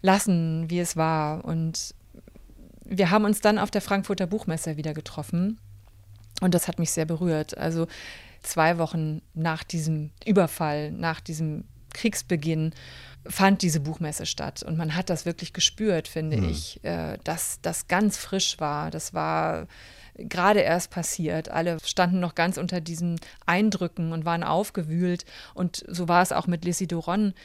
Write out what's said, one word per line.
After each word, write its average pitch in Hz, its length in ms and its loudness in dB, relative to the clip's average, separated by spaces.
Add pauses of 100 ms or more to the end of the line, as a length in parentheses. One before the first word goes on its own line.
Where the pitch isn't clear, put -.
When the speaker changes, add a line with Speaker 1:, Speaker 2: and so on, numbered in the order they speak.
Speaker 1:
lassen, 165 680 4
wie 175 100 0
es 170 180 -2
war. 156 480 2
Und 160 500 -2 (880)
wir 185 240 2
haben 208 160 6
uns 208 160 2
dann 208 160 6
auf 202 140 -2
der 202 100 0
Frankfurter 190 460 0
Buchmesse 165 500 -4
wieder 151 160 -4
getroffen. 170 640 -4 (840)
Und 180 120 4
das 170 140 2
hat 175 120 -4
mich 165 120 0
sehr 160 140 0
berührt. 160 520 0
Also 165 300 -2 (540)
zwei 165 360 4
Wochen 156 440 -2 (120)
nach 160 300 -2
diesem 156 480 -2 (140)
Überfall, 156 680 2
nach 165 300 -4
diesem 156 420 -4 (300)
Kriegsbeginn, 160 800 0 (520)
fand 190 360 4
diese 165 180 2
Buchmesse 151 460 -4
statt. - 380 -6
Und 160 140 -4
man 156 180 -2
hat 185 140 -2
das 165 160 -2
wirklich 170 280 -6
gespürt, 185 560 0
finde 156 280 -2
Speaker 2:
Hm. 90 120 2
Speaker 1:
ich, 73 340 -6
äh, 170 400 -4
dass - 380 -4
das - 260 -4
ganz 196 300 4
frisch - 420 -2
war. 151 320 -2
Das 160 220 -8
war 160 540 0 (480)
gerade 196 440 2
erst 170 300 2
passiert. 160 600 -4
Alle 165 360 0
standen 180 340 2
noch 175 160 -2
ganz 175 220 2
unter 175 240 -2
diesen 170 380 -4 (260)
Eindrücken 180 640 2
und 160 140 -4
waren 170 180 2
aufgewühlt. 175 840 0 (280)
Und - 340 -4
so 175 200 -4
war 175 140 8
es 185 100 4
auch - 160 0
mit 175 180 0
Lissy 175 220 0
Doron. 185 460 0 (120)